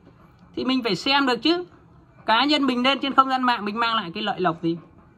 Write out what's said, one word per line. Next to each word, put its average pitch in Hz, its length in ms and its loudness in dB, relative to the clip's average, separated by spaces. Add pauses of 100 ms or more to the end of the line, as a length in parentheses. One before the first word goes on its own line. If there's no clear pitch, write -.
(560)
Thì - 80 -4
mình 254 180 0
phải 220 120 -2
xem 277 320 2
được 240 160 0
chứ. 349 220 2 (640)
Cá 226 180 4
nhân 285 220 2
mình 247 160 0
lên 269 160 2
trên 269 160 -6
không 269 140 6
gian 262 140 -2
mạng 240 220 0
mình 208 140 -6
mang 233 160 -2
lại 190 200 -4
cái 214 80 -8
lợi 202 180 -4
lộc 165 220 -2
gì? 170 160 -2 (400)